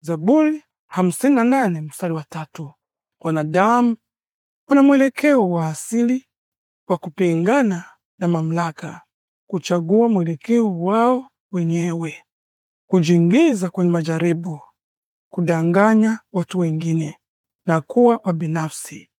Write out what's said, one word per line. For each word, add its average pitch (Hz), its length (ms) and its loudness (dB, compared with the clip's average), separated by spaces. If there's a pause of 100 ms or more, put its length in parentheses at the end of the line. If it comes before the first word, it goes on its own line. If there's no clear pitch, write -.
Zaburi 262 640 0 (220)
hamsini 185 480 0
na 233 100 2
nane 240 360 0
mstari 160 340 -8
wa 156 100 -10
tatu. 156 480 -14 (480)
Wanadamu 185 760 0 (720)
wana 277 140 4
mwelekeo 269 680 2
wa 170 180 -2
asili 240 600 -4 (600)
wa 180 100 -2
kupingana 180 840 0 (340)
na 175 100 -2
mamlaka, 165 760 -4 (440)
kuchagua 185 600 0
mwelekeo 196 720 0
wao 233 480 0 (240)
wenyewe, 165 720 -4 (640)
kujiingiza 180 840 4
kwenye 175 200 0
majaribu, 165 720 -2 (720)
kudanganya 196 840 2 (140)
watu 180 260 -4
wengine 160 600 -4 (480)
na 160 140 0
kuwa 233 440 2
wabinafsi. 160 960 -6